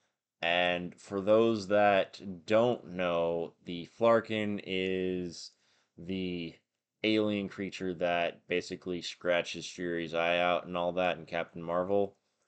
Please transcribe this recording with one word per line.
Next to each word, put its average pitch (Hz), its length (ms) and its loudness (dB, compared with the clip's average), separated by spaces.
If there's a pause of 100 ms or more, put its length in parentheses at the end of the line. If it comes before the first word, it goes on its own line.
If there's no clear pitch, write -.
(420)
And 87 580 0
for 101 220 -6
those 107 460 4
that 101 520 4 (280)
don't 110 480 2
know, 85 580 0 (120)
the 87 220 -8 (120)
Flarkin 110 640 2
is 92 880 -2 (440)
the 87 600 -6 (480)
alien 107 460 2
creature 95 440 -6
that 87 540 0
basically 87 560 -4
scratches 87 640 -2
Fury's 85 480 -4
eye 85 240 2
out 87 260 2
and 90 100 -6
all 87 180 0
that 87 240 0
in 80 80 -14
Captain 85 360 -6
Marvel. 92 540 0 (320)